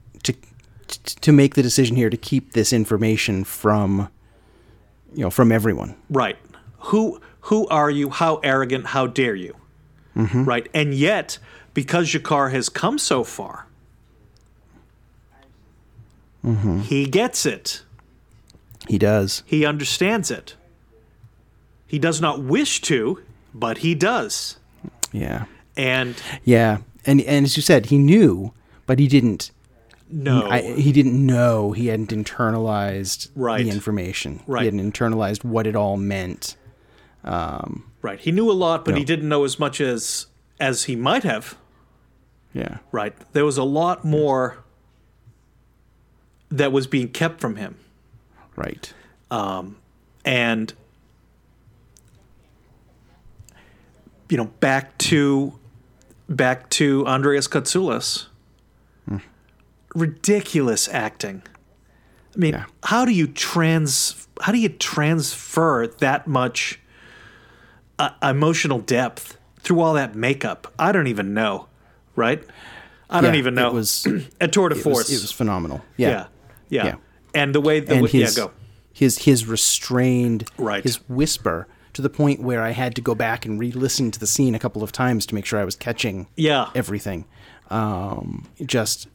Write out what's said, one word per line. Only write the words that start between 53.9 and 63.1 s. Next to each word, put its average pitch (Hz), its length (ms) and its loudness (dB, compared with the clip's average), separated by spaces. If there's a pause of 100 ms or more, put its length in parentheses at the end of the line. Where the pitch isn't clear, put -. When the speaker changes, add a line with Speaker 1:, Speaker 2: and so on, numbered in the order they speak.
Speaker 2:
you 160 80 0
know, 117 100 -2 (140)
back 135 380 0
to, 143 560 2 (760)
back 131 420 0
to 139 360 2
Andreas 139 420 2
Katsoulis. 143 800 -2 (840)
Speaker 1:
Hmm. 101 100 -6 (760)
Speaker 2:
Ridiculous 160 960 0
acting. 107 540 -6 (920)
I - 40 -6
mean, 160 160 2
Speaker 1:
Yeah. - 100 -8 (200)
Speaker 2:
how 240 200 2
do 247 80 2